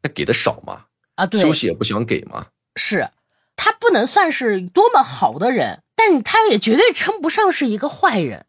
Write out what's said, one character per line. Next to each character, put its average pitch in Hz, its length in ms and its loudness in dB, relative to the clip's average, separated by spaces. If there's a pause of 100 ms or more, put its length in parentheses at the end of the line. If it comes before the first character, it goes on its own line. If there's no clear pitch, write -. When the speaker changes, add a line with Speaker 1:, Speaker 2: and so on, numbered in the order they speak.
Speaker 1:
那 - 80 -6
给 - 140 -8
的 - 100 -2
少 - 320 -2
嘛。 - 200 -16 (300)
Speaker 2:
啊， 180 100 -2
对。 196 160 0
Speaker 1:
休 156 120 4
息 123 140 -2
也 85 60 -2
不 104 100 -6
想 107 220 -4
给 110 180 -4
嘛。 - 240 -14 (300)
Speaker 2:
是。 175 320 -2 (480)
他 427 160 0
不 466 160 0
能 262 180 2
算 349 240 2
是 208 300 -2
多 330 280 2
么 - 140 4
好 131 340 -2
的 220 140 0
人， 123 320 -4 (140)
但 370 260 4
他 440 240 2
也 226 100 4
绝 220 200 2
对 440 160 4
称 415 260 -4
不 320 100 -2
上 415 220 2
是 277 160 -2
一 214 100 -2
个 277 120 -4
坏 240 320 0
人。 117 280 -6